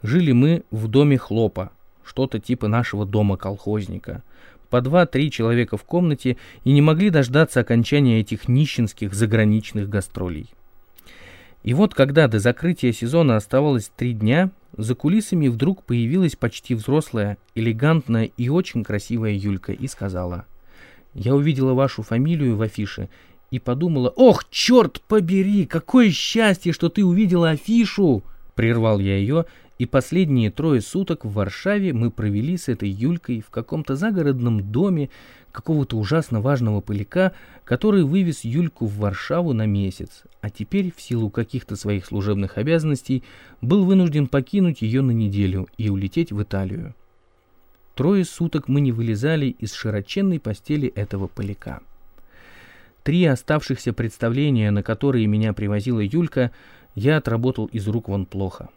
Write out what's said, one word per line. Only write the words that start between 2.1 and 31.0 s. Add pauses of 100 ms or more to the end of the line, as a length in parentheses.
типа
нашего
дома-колхозника. (480)
По
два-три
человека
в
комнате (260)
и
не
могли
дождаться
окончания
этих
нищенских
заграничных
гастролей. (1120)
И
вот,
когда
до
закрытия
сезона
оставалось
три
дня, (260)
за
кулисами
вдруг
появилась
почти
взрослая, (180)
элегантная
и
очень
красивая
Юлька
и
сказала: (720)
"Я
увидела
вашу
фамилию
в
афише (400)
и
подумала:
'Ох,
чёрт
побери,
какое
счастье,
что
ты
увидела
афишу!'" (320)
Прервал
я
её, (340)
и
последние
трое
суток